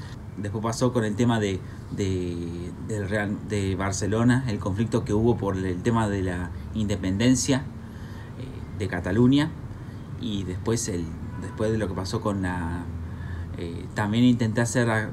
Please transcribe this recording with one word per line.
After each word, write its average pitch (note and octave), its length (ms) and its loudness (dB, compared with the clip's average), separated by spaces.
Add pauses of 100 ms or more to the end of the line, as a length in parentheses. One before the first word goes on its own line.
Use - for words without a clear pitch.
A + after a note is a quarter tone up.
(360)
Después G#2 260 -4
pasó A#2+ 300 2
con A#2+ 120 2
el G#2 100 0
tema A#2 260 4
de, F#2+ 180 2 (340)
de, F2 800 -2 (160)
del G2+ 220 -4
Real, G#2 300 0 (100)
de G2 280 0
Barcelona, A2 720 2
el G#2 120 0
conflicto G2+ 460 0
que G#2 100 0
hubo A2 240 4
por F#2+ 180 0
el F2+ 260 -2
tema A2+ 260 4
de G2+ 140 0
la F2+ 280 -2 (240)
independencia, A2 880 2 (760)
eh, - 400 -10
de G2 100 -2
Cataluña, B2 640 4 (680)
y G2+ 220 -4
después, F#2+ 460 -2
el, F2 180 -2 (340)
después A2 320 0
de A2 60 2
lo G2+ 100 0
que G2 60 -4
pasó F#2 260 -2
con G2+ 220 0
la, F2 400 -2 (720)
eh, E2+ 380 -6
también A2 300 4
intenté A#2 360 6
hacer A#2 280 2
ra-, G#2+ 240 2